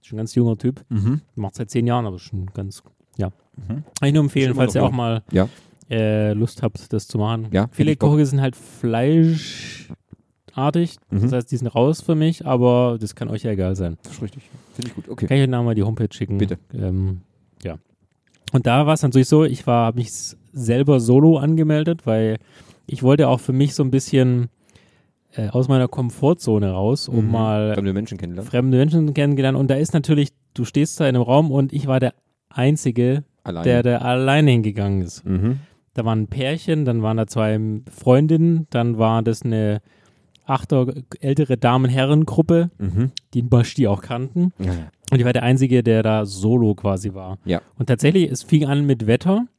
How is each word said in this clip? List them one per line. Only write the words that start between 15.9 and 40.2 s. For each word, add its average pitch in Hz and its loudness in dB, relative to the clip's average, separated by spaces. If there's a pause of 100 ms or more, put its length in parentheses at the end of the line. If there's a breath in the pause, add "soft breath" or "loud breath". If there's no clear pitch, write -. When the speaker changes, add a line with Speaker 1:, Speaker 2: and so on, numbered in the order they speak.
Speaker 1:
schicken? 98 -6
Speaker 2:
Bitte. 101 -2 (160)
Speaker 1:
Ähm, 95 -4 (400)
ja. 82 -10 (760)
Und 127 0
da 131 4
war's 156 2
natürlich 131 4
so, 151 6
ich - -4
war, 117 2
hab 113 -2
mich 120 -4
s-, - -14 (160)
selber 131 2
solo 139 6
angemeldet, 156 0
weil 110 0 (480 soft breath)
ich - -8
wollte 135 4
auch 127 2
für - -4
mich 135 2
so 151 -2
ein 131 0
bisschen, 127 2 (840 soft breath)
äh, 107 -4
aus 127 0
meiner 131 2
Komfortzone 120 -2
raus, 104 -2
um 113 0
Speaker 2:
Mhm. 104 0
Speaker 1:
mal 107 0
Speaker 2:
Fremde 98 -2
Menschen 101 -6
kennenlernen. 87 -10
Speaker 1:
fremde 127 2
Menschen 151 2
kennengelernt. 135 0
Und 135 0
da 135 2
ist 151 -2
natürlich, 147 0 (240)
du 123 -4
stehst - -2
da 147 2
in 131 0
einem 120 2
Raum 143 0
und 139 -2
ich 143 -6
war 131 0
der 123 -2 (340)
Einzige, 131 -2 (200)
Speaker 2:
Alleine. 85 -8
Speaker 1:
der 120 2
da 120 0
alleine 131 2
hingegangen 104 0
ist. - -12
Speaker 2:
Mhm. 98 -2 (340 loud breath)
Speaker 1:
Da 117 -6
waren 110 0
ein 107 -4
Pärchen, 147 -4
dann 117 0
waren 110 0
da 110 -2
zwei 110 -2 (300)
Freundinnen, 160 2
dann 117 0
war 113 2
das 113 -2
eine 107 -2 (640 soft breath)